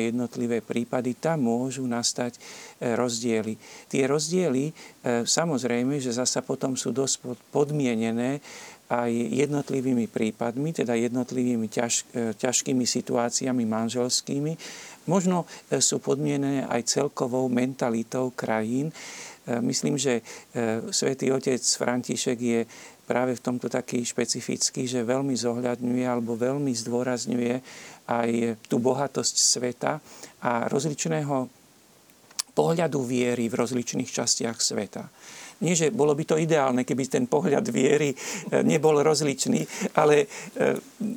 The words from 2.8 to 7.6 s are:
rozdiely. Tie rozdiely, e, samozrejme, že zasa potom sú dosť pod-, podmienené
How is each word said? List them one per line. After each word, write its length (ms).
rozdiely. 560
Tie 160
rozdiely, 640
e, 60
samozrejme, 800
že 80
zasa 320
potom 320
sú 160
dosť 320
pod-, 200
podmienené 880